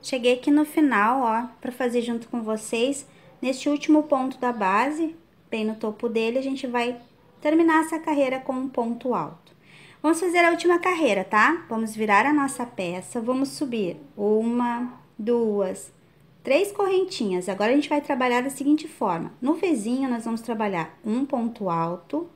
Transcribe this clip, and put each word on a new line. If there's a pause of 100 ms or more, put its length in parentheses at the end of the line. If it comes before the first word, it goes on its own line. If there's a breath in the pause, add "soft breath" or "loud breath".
Cheguei
aqui
no
final,
ó, (140)
pra
fazer
junto
com
vocês. (360 loud breath)
Neste
último
ponto
da
base, (340)
bem
no
topo
dele,
a
gente
vai (420)
terminar
essa
carreira
com
um
ponto
alto. (480 loud breath)
Vamos
fazer
a
última
carreira,
tá?
Vamos
virar
a
nossa
peça,
vamos
subir (180)
uma, (240)
duas, (520 soft breath)
três
correntinhas.
Agora
a
gente
vai
trabalhar
da
seguinte
forma.
No
Vzinho,
nós
vamos
trabalhar
um
ponto
alto